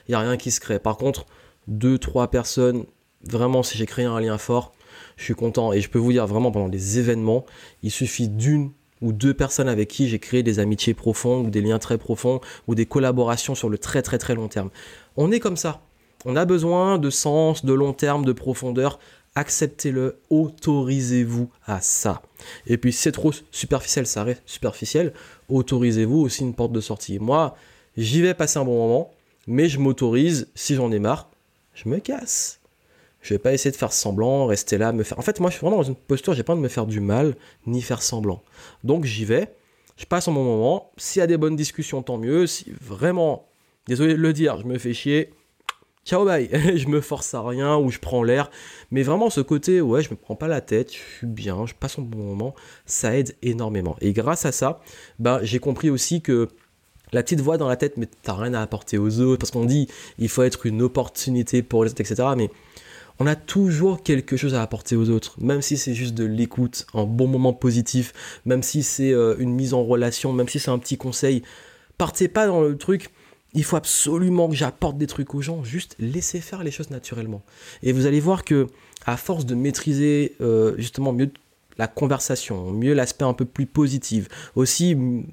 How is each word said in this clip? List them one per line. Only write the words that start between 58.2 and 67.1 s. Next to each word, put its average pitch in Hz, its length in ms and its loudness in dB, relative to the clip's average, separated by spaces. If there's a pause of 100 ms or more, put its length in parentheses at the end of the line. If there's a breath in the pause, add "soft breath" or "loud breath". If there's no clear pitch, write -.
t'as 101 120 -4
rien 117 180 -4
à 117 80 -2
apporter 107 380 -4
aux 107 220 2
autres », 127 200 4
parce - 100 -6
qu'on 120 140 -2
dit, « 135 240 2 (300 loud breath)
Il 113 100 0
faut - 140 2
être 127 240 0
une 110 160 0
opportunité 123 800 0
pour 113 220 2
les 110 80 0
autres », - 100 -8
et - 20 0
cetera. 127 320 0
Mais 110 140 0 (680 loud breath)
on 135 80 2
a 151 100 2
toujours 185 640 0
quelque 131 340 0
chose 135 180 0
à 120 60 2
apporter 117 360 -2
aux 113 120 4
autres, 113 320 0
même 139 220 0
si 147 160 -2
c'est 131 160 -4
juste 120 200 -4
de 113 100 -2
l'écoute, 117 680 -2
un 107 120 0
bon 120 240 2